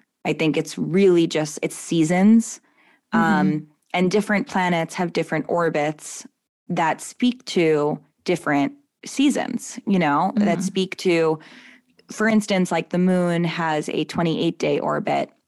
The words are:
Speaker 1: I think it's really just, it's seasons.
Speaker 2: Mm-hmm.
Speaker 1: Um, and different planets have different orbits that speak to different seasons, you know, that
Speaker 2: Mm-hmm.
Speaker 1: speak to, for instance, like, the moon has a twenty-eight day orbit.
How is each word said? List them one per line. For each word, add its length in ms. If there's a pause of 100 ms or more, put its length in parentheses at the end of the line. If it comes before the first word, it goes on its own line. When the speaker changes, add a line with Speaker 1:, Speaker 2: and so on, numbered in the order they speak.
(260)
Speaker 1:
I 80
think 240
it's 200
really 500
just, 340
it's 140
seasons. 840 (540)
Speaker 2:
Mm-hmm. 100
Speaker 1:
Um, 440 (260)
and 160
different 380
planets 480
have 180
different 340
orbits 800 (440)
that 320
speak 440
to 540 (260)
different 480 (320)
seasons, 800
you 140
know, 360
that 220
Speaker 2:
Mm-hmm. 40
Speaker 1:
speak 360
to, 420 (720)
for 160
instance, 440
like, 180
the 80
moon 460
has 460
a 160
twenty-eight 540
day 200
orbit. 500 (180)